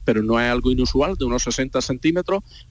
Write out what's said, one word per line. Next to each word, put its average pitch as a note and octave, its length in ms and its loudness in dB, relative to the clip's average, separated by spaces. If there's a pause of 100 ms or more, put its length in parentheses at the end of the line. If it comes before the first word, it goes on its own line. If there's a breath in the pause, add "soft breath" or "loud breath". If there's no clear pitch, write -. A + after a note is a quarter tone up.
pero A2 180 2
no A2+ 180 2
es A#2+ 100 2
algo B2 220 2
inusual, C3 440 2
de - 100 -2
unos A#2+ 180 -2
sesenta C3 380 -2
centímetros E3+ 640 0 (280 loud breath)